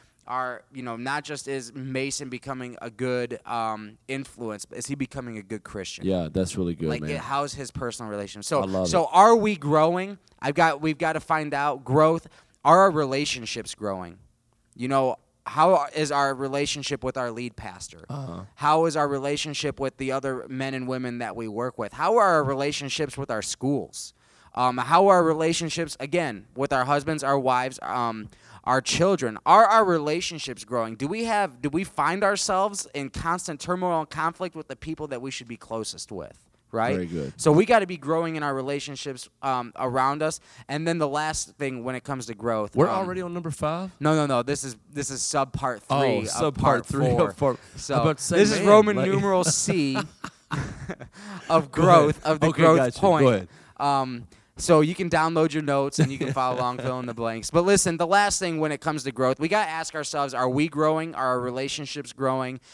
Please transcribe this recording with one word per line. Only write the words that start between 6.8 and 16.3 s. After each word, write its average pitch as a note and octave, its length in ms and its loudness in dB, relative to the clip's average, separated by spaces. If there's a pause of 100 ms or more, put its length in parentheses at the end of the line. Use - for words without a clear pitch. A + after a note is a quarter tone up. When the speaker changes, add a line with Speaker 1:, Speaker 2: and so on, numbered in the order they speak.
Speaker 1:
Like, D2+ 120 -2
Speaker 2:
man. D2+ 100 -6
Speaker 1:
it, C#2+ 80 -4
how's C#3 340 -4
his B2+ 160 -12
personal A#2+ 400 -8
relationship? G2+ 380 -10
So, C#3 160 0
Speaker 2:
I - 20 -2
love F#2+ 240 0
Speaker 1:
so E3+ 140 2
Speaker 2:
it. - 100 -2
Speaker 1:
are G#3+ 220 10
we G#3+ 200 2
growing? E3 640 2 (240)
I've C#3 140 -2
got, D#3+ 260 4
we've D#3 160 -2
gotta D#3 220 -2
find D3+ 340 -2
out C#3 320 -2
growth. D#3 420 4 (380)
Are E3 140 10
our F#3+ 120 8
relationships C3+ 840 -4
growing? F#2 420 -8 (580)
You B2 120 -6
know, C3+ 300 0 (280)
how D#3 400 4 (100)
is D3+ 160 -2
our C#3 220 2